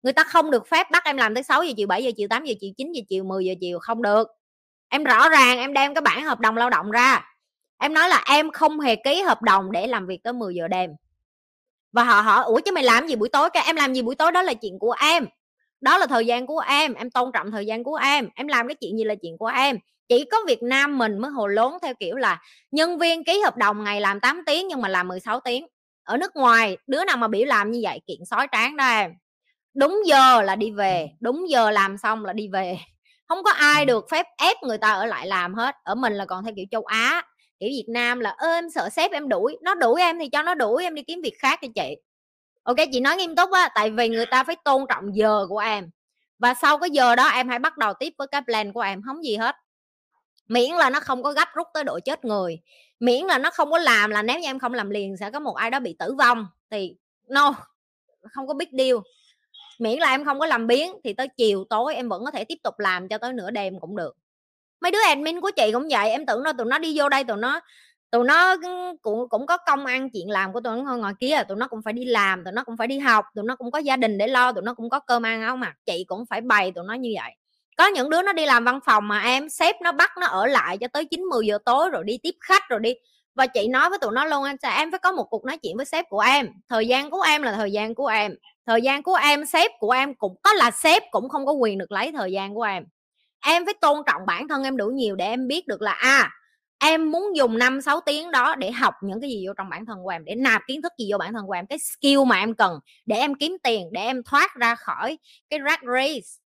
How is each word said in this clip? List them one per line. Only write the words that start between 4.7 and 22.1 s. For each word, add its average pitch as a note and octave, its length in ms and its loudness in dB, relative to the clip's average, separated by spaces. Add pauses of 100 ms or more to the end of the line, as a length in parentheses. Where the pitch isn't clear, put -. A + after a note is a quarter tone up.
Em C#4+ 140 -2
rõ B3+ 260 6
ràng, B3+ 300 6
em C#4 140 -6
đem C#4 200 2
cái D4 80 0
bản C#4 220 2
hợp D4 160 -2
đồng A3 180 2
lao A#3+ 120 2
động G3+ 220 0
ra. B3 340 4 (560)
Em D4 120 -2
nói D#4+ 160 4
là D#4 180 4
em D4+ 240 2
không D4+ 280 2
hề B3+ 160 2
ký D4+ 260 0
hợp E4+ 200 2
đồng F#3+ 300 2
để G3 160 -2
làm G#3+ 200 -4
việc F3+ 160 -10
tới A#3 100 -4
mười G#3 220 -6
giờ E3 120 -4
đêm. F3+ 240 -2 (1000)
Và A#3+ 120 4
họ G#3+ 180 6
hỏi, G#3+ 220 6
"Ủa A3 160 2
chứ G4 120 -2
mày D#4+ 120 0
làm B3 240 4
gì D4 80 -2
buổi A3 140 -2
tối?" D4+ 240 4
Cái E4 120 2
em D#4+ 100 0
làm C#4 180 2
gì B3+ 80 -2
buổi A#3+ 140 -4
tối D#4+ 160 4
đó F4+ 100 2
là F4 120 0
chuyện F#3+ 260 -10
của A3+ 220 0
em. D4+ 240 4 (560)
Đó C#4+ 160 4
là F#4 80 4
thời A#3 200 2
gian B3 220 0
của D#4 120 -4
em, C#4+ 340 2
em A#3+ 180 -10
tôn B3 200 0
trọng G3+ 200 -4
thời G#3 140 -6
gian A3 180 -6
của C#4+ 120 -6
em. C4+ 400 0
Em C#4 120 -8
làm B3 200 0
cái D4+ 80 -10
chuyện G#3 220 -6
gì A3+ 60 -2
là G#3+ 180 -2
chuyện G3 160 -12
của E3 180 -4
em. C4 220 2 (320)
Chỉ B3+ 220 4
có G#4+ 60 2 (100)
Việt A#3+ 160 0
Nam C4+ 340 0
mình G#3+ 220 0
mới C4+ 120 -6
hồ A#3 160 -4
lốn A3 340 2
theo C#4 180 -6
kiểu F#3 160 -6